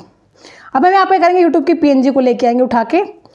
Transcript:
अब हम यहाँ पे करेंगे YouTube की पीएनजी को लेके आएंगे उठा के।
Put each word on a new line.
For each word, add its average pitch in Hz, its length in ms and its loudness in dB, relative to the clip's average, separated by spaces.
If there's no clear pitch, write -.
अब 277 120 0
हम 370 60 2
यहाँ 381 140 2
पे 381 120 0
करेंगे 359 240 2
YouTube 320 240 0
की 339 100 0
पीएनजी 277 340 0
को 262 100 -2
लेके 247 260 -2
आएंगे 240 160 0
उठा 240 240 -2
के। 330 160 -2